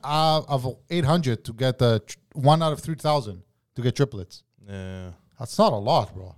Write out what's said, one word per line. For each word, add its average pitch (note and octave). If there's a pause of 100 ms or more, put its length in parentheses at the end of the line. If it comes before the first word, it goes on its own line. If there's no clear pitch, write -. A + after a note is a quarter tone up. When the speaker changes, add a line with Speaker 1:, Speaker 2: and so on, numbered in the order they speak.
Speaker 1:
out D#3
of B2+ (120)
eight E3+
hundred C#3
to A#2+
get B2+
the A#2
tr-, - (160)
one D3
out D#3+
of C#3
three D#3+
thousand A#2+ (320)
to B2
get A#2+
triplets. A2 (240)
Speaker 2:
Yeah. F#2+ (280)
Speaker 1:
That's -
not G3+
a A2
lot, A2+
bro. F#2